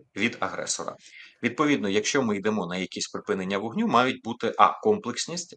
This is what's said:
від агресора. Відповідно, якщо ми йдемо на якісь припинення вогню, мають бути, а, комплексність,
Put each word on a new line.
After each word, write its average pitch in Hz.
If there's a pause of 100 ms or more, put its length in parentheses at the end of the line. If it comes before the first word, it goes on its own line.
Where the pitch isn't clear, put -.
(160)
від 107
агресора. 80 (460)
Відповідно, 120
якщо 104
ми 107
йдемо 98
на 90
якісь 92
припинення 95
вогню, 117
мають 127
бути, 113
а, 90
комплексність, 120